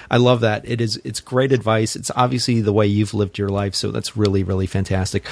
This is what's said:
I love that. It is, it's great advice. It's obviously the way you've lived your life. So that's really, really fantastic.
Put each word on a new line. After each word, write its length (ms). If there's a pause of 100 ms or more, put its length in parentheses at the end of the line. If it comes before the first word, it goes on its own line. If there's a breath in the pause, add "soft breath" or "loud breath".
I 80
love 240
that. 260
It 140
is, 220
it's 160
great 320
advice. 440
It's 200
obviously 460
the 120
way 140
you've 260
lived 240
your 120
life. 260
So 160
that's 260
really, 260
really 240
fantastic. 640